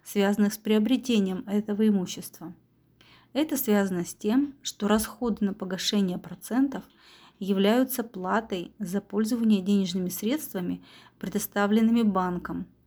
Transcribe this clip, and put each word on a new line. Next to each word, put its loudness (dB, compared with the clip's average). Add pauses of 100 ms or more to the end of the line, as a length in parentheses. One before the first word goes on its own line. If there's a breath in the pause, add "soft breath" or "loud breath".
связанных 2
с -10
приобретением 0
этого 0
имущества. -2 (760 soft breath)
Это 0
связано 2
с -14
тем, 0
что -4
расходы 0
на 0
погашение -2
процентов -4 (540 loud breath)
являются 2
платой -4
за -4
пользование 0
денежными 0
средствами, -4 (360 loud breath)
предоставленными 2
банком 0 (200)